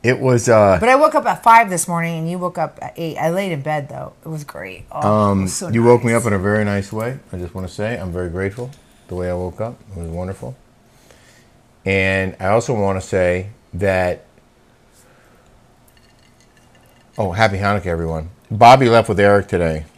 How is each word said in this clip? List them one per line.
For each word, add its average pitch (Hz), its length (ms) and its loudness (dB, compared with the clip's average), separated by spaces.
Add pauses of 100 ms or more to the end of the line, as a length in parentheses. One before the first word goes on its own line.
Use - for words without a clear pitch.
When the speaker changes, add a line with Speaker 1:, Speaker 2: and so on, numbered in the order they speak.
Speaker 1:
It 120 160 2
was, 123 300 2
uh, 104 320 6
Speaker 2:
But 233 80 2
I 262 80 6
woke 302 180 2
up 277 100 0
at 185 180 -2
five 226 260 6
this 175 180 -4
morning 170 320 -4
and 160 100 -4
you 180 80 -6
woke 180 200 -6
up 156 240 -6
at - 160 -14
eight. 156 200 -8
I 160 120 -2
laid 190 240 -2
in 139 80 -6
bed, 151 260 -6
though. - 240 -14 (140)
It - 20 -14
was 156 160 -10
great. 92 480 -16
Oh, 139 80 -10
it - 60 -4
Speaker 1:
Um, 104 380 2
Speaker 2:
was 92 120 -4
so 175 140 -8
Speaker 1:
you 113 120 0
woke 117 220 6
me 117 80 0
Speaker 2:
nice. 117 120 0
Speaker 1:
up 117 40 -2
in 104 60 0
a 98 60 0
very 104 260 0
nice 101 260 -4
way. 117 280 -8 (120)
I 92 60 -10
just 87 180 -10
wanna 92 140 -8
say 110 280 -6
I'm 90 140 -8
very 90 180 -6
grateful 101 400 -6 (380)
the 90 80 -12
way 90 140 -6
I 90 40 -4
woke 90 280 -8
up. 120 180 -10 (160)
It 87 60 -12
was 82 80 -12
wonderful. 95 480 -10 (1300)
And 95 560 0
I 95 60 -4
also 110 300 0
wanna 98 220 -2
say 92 520 -2 (240)
that, 92 500 -2 (3000)
oh, 98 140 -2
happy 95 260 0
Hanukkah, 101 280 -2
everyone! 82 440 -4 (220)
Bobby 120 380 8
left 113 200 4
with 101 100 0
Eric 101 280 4
today. 80 380 -2 (120)